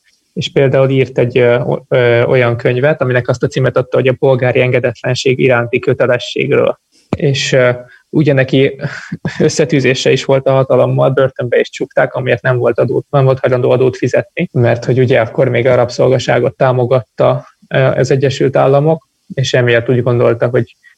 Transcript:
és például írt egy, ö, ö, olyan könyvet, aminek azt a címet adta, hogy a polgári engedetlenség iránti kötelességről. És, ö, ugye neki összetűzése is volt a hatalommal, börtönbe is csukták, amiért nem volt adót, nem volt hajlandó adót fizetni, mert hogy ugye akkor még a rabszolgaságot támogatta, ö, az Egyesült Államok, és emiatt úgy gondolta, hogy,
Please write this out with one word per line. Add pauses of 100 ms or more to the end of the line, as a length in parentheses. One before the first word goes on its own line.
(340)
és
például
írt
egy,
ö, (120)
ö,
olyan
könyvet,
aminek
azt
a
címet
adta,
hogy
a
polgári
engedetlenség
iránti
kötelességről. (360)
És,
ö, (380)
ugye
neki (600)
összetűzése
is
volt
a
hatalommal,
börtönbe
is
csukták,
amiért
nem
volt
adót,
nem
volt
hajlandó
adót
fizetni,
mert
hogy
ugye
akkor
még
a
rabszolgaságot
támogatta, (200)
ö,
az
Egyesült
Államok, (260)
és
emiatt
úgy
gondolta,
hogy, (220)